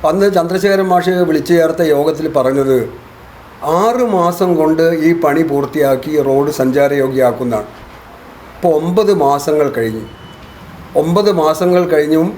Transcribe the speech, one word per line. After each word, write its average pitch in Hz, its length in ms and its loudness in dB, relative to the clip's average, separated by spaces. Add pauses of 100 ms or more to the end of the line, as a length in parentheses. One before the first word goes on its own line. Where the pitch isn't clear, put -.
അന്ന് 196 180 2 (100)
ചന്ദ്രശേഖരൻ 185 560 0
മാഷ് 180 200 2 (160)
വിളിച്ചു 156 300 0
ചേർത്ത 160 220 0 (100)
യോഗത്തിൽ 151 340 0 (120)
പറഞ്ഞത് 135 380 2 (1040)
ആറ് 240 260 0 (120)
മാസം 175 320 0 (100)
കൊണ്ട് 160 240 2 (240)
ഈ 170 40 4 (120)
പണി 156 280 2
പൂർത്തിയാക്കി 139 600 -2 (180)
റോഡ് 143 300 0
സഞ്ചാരയോഗ്യമാക്കുന്നതാണ്. 131 1080 0 (880)
ഇപ്പോൾ 170 260 0
ഒമ്പത് 196 320 0 (120)
മാസങ്ങൾ 143 520 0
കഴിഞ്ഞു. 113 280 -4 (1000)
ഒമ്പത് 196 280 0 (100)
മാസങ്ങൾ 180 420 2 (100)
കഴിഞ്ഞും 156 340 2 (100)